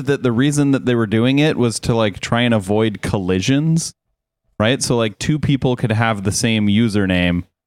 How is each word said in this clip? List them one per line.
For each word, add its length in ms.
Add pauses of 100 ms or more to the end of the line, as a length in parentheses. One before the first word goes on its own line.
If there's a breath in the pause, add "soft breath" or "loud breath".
that 160
the 80
reason 400
that 140
they 100
were 140
doing 320
it 160
was 240
to, 140
like, 260
try 220
and 120
avoid 480
collisions, 920 (680)
right? 200
So, 160
like, 220
two 220
people 340
could 160
have 320
the 80
same 380
username. 760 (240)